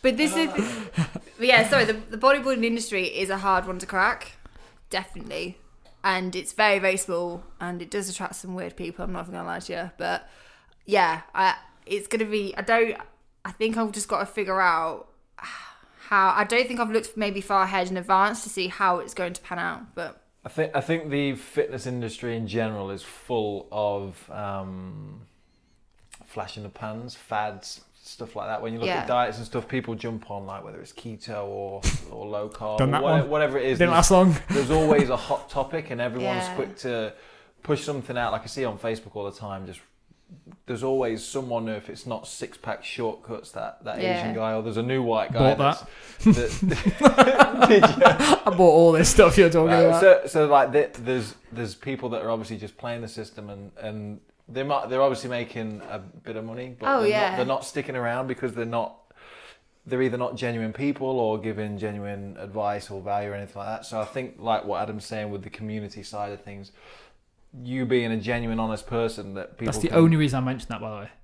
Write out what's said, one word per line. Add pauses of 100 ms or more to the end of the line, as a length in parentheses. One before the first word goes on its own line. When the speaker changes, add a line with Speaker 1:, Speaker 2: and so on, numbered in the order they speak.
Speaker 1:
But
this
is, (880)
yeah,
sorry,
the,
the
bodybuilding
industry
is
a
hard
one
to
crack. (580)
Definitely. (440)
And
it's
very,
very
small, (180)
and
it
does
attract
some
weird
people,
I'm
not
even
gonna
lie
to
you.
But, (560)
yeah, (120)
I, (300)
it's
gonna
be,
I
don't, (480)
I
think
I've
just
gotta
figure
out (280)
how,
I
don't
think
I've
looked
maybe
far
ahead
in
advance
to
see
how
it's
going
to
pan
out,
but (240)
Speaker 2:
I
think,
I
think
the
fitness
industry
in
general
is
full
of,
um, (1040)
flash
in
the
pans,
fads, (140)
stuff
like
that.
When
you
look
Speaker 1:
Yeah.
Speaker 2:
at
diets
and
stuff,
people
jump
on,
like,
whether
it's
keto
or, (300)
or
low
carb
Speaker 3:
Done
Speaker 2:
or
Speaker 3:
that
Speaker 2:
whatever,
Speaker 3:
one.
Speaker 2:
whatever
it
is.
Speaker 3:
Didn't
Speaker 2:
There's,
Speaker 3:
last
long. (140)
Speaker 2:
there's
always
a
hot
topic,
and
everyone's
Speaker 1:
Yeah.
Speaker 2:
quick
to (480)
push
something
out.
Like,
I
see
on
Facebook
all
the
time,
just (840)
there's
always
someone
new.
If
it's
not
six
pack
shortcuts,
that,
that
Speaker 1:
Yeah.
Speaker 2:
Asian
guy,
or
there's
a
new
white
guy
Speaker 3:
Bought (460)
Speaker 2:
that's,
Speaker 3:
that. (680)
Speaker 2:
that
<laughs>
Did
you?
Speaker 3:
<laughs>
I
bought
all
this
stuff
you're
talking
Speaker 2:
Right,
Speaker 3:
about.
Speaker 2:
so,
so,
like,
the, (120)
there's, (180)
there's
people
that
are
obviously
just
playing
the
system,
and, (100)
and (280)
they
might,
they're
obviously
making (100)
a
bit
of
money,
but
Speaker 1:
Oh,
Speaker 2:
they're
Speaker 1:
yeah.
Speaker 2:
not,
they're
not
sticking
around
because
they're
not, (880)
they're
either
not
genuine
people
or
giving
genuine
advice
or
value
or
anything
like
that.
So
I
think,
like,
what
Adam's
saying
with
the
community
side
of
things, (920)
you
being
a
genuine,
honest
person
that
people
Speaker 3:
That's
the
Speaker 2:
can
Speaker 3:
only
reason
I
mentioned
that,
by
the
way (160)